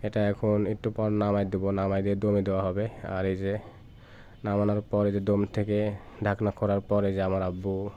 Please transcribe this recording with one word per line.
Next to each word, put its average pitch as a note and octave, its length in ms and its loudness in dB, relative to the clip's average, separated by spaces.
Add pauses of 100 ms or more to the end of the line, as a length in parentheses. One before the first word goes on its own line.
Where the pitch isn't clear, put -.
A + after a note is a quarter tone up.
এটা G#2+ 120 0 (120)
এখন G#2 260 2 (160)
একটু G#2+ 220 -4
পর G#2+ 140 0 (120)
নামাই G2+ 300 2
দেবো, G2 160 0 (120)
নামাই G2 260 2
দিয়ে G2+ 180 2
দমে G2+ 240 4
দেওয়া F#2+ 200 2
হবে। G2 180 -2 (300)
আর F#2 160 -2
এই F#2 120 0
যে G2 100 -2 (880)
নামানোর G#2 380 2 (100)
পর, G#2 180 4
এই G2+ 60 0
যে G2+ 140 0
দম G2+ 120 4 (140)
থেকে G#2 220 0 (480)
ঢাকনা G#2 320 0
খোলার G2+ 320 2
পর, G#2 200 4
এই G2 80 -2
যে F#2+ 100 0
আমার F#2+ 220 0
আব্বু F#2 240 -4 (240)